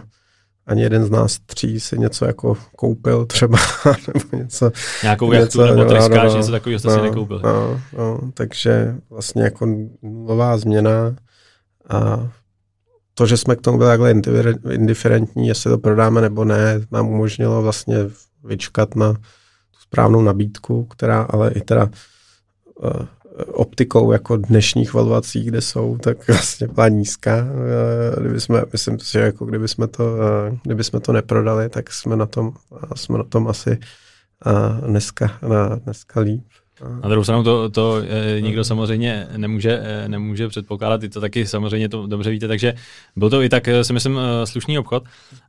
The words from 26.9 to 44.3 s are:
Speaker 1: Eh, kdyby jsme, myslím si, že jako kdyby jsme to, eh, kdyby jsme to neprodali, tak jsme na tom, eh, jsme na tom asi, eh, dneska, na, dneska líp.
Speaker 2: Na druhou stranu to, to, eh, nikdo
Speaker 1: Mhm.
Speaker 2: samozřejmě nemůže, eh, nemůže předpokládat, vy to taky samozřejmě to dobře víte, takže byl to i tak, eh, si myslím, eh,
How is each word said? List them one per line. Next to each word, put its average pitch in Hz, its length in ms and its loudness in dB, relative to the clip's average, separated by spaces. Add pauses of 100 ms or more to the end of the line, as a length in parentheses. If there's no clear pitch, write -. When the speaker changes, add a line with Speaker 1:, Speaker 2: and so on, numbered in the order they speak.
Speaker 1:
Eh, - 40 -2
kdyby 117 200 -2
jsme, 117 300 2
myslím 110 280 -4
si, - 120 -12
že 107 80 2
jako 107 260 0
kdyby 110 220 -4
jsme 113 200 -4
to, 120 160 -6 (480)
eh, 123 120 -6
kdyby 117 200 -4
jsme 110 160 -4
to 123 140 -2
neprodali, 110 560 0
tak - 240 -10
jsme 113 220 -4
na 107 100 0
tom, 113 260 -4 (240)
eh, - 20 -20 (180)
jsme - 220 -4
na 110 60 -2
tom 113 240 0
asi, 113 240 -4 (760)
eh, 110 420 0
dneska, 107 440 -2 (160)
na, 107 280 0
dneska - 440 -8
líp. 110 240 -2 (600)
Speaker 2:
Na 101 60 -4
druhou 107 140 2
stranu 113 200 2
to, 113 260 2
to, 110 320 0 (360)
eh, 107 40 -2
nikdo 107 180 -2
Speaker 1:
Mhm. 113 40 0
Speaker 2:
samozřejmě 110 640 -2 (100)
nemůže, 107 460 -2
eh, 107 260 -8
nemůže 104 380 -6
předpokládat, 107 540 -4
vy 104 80 -8
to 104 120 -12
taky 107 260 -4
samozřejmě 107 420 -4
to 107 180 -8
dobře 104 220 -4
víte, 110 180 -4
takže 110 260 0 (420)
byl 104 140 2
to 135 120 2
i 127 80 2
tak, 123 180 0
eh, 120 160 2
si 120 100 -2
myslím, 131 240 -2
eh, 120 280 -2